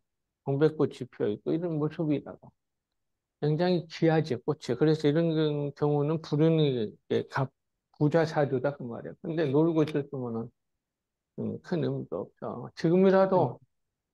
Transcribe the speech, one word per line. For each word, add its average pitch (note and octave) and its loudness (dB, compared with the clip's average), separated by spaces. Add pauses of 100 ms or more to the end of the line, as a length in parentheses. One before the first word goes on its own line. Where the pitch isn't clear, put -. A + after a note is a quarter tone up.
(440)
동백꽃이 D3 0 (220)
피어 B2 -2
있고 G#2+ -4
이런 E3 -4
모습이라고. D3+ -4 (880)
굉장히 E3 0
귀하지, D#3+ 2
꽃이. - -4
그래서 D3+ 2
이런 D3+ 0
경우는 D3 0
불운의 D3 2 (380)
값, - -2 (480)
부자 D3+ 4
사주다 C#3 -2
그 C3 -14
말이에요. A2+ -12
근데 E3 -4
놀고 D#3 2
있었으면은, B2+ -6 (920)
음, A2+ -6
큰 D#3+ -4
의미가 C3 -6
없죠. A#2+ -12
지금이라도, F#3+ 2 (540)